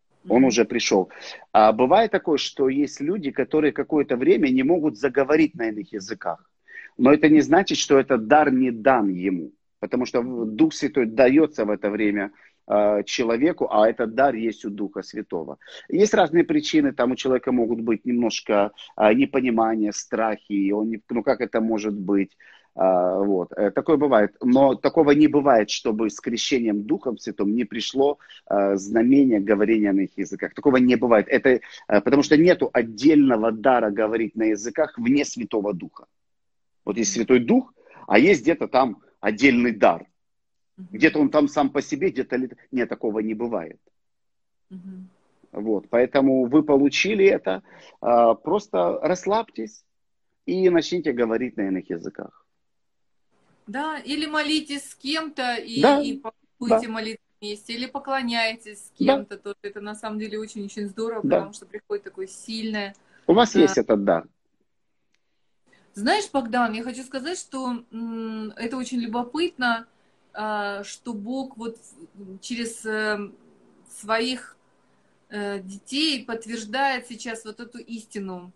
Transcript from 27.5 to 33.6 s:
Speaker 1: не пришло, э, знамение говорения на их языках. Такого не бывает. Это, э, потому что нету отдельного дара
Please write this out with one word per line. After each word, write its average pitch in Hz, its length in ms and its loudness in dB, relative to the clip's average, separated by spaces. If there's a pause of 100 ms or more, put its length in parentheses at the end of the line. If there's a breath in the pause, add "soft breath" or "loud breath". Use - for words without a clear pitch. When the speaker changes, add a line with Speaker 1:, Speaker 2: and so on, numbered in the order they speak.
Speaker 1:
не 120 100 -2
пришло, 135 540 -2 (320 loud breath)
э, 98 260 2
знамение 117 640 4
говорения 104 520 2
на 98 80 2
их 92 180 -2
языках. 92 360 -8
Такого 131 220 2
не 127 200 6
бывает. 113 320 4
Это, 131 200 2
э, 123 120 4 (420 loud breath)
потому 139 200 2
что 151 140 4
нету 170 380 4
отдельного 120 760 4
дара 110 400 2